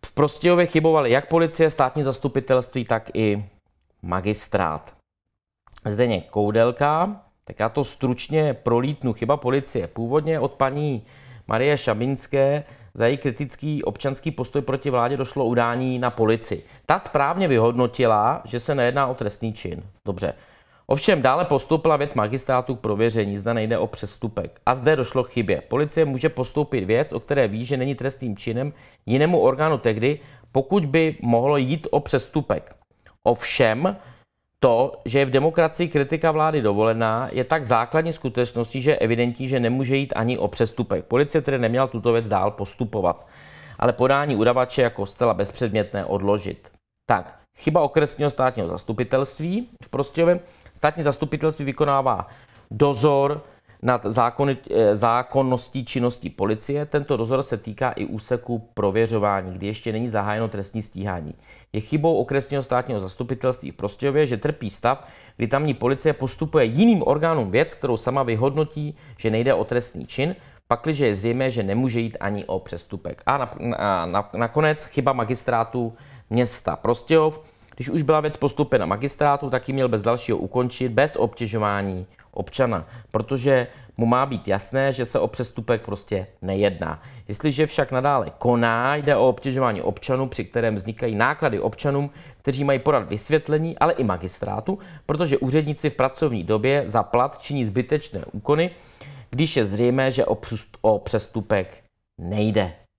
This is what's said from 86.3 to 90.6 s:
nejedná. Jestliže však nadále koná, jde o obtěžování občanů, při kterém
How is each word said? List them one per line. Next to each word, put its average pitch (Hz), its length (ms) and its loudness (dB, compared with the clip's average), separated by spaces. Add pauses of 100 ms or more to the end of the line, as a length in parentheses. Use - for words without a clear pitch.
nejedná. 92 600 0 (260)
Jestliže 143 380 0
však - 260 -2
nadále 131 460 0
koná, 120 580 2
jde 147 200 2
o 120 140 6
obtěžování 127 520 -2
občanů, 131 460 -2
při 113 180 -8
kterém 113 300 0